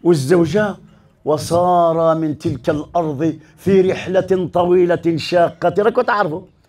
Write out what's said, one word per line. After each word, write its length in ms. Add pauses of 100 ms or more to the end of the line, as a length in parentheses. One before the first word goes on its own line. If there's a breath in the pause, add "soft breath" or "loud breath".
والزوجة، 720 (480 soft breath)
وصار 920
من 240
تلك 320
الأرض 680 (180 loud breath)
في 240
رحلة 720
طويلة 640
شاقة، 640
راكو 240
تعرفوا، 400 (260)